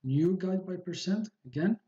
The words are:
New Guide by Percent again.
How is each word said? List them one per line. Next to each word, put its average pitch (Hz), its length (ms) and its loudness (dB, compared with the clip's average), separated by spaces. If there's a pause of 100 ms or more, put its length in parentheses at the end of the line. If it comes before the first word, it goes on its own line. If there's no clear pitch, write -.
New 160 340 4
Guide 185 260 0
by 185 120 -6
Percent 190 520 -4 (160)
again. 156 440 0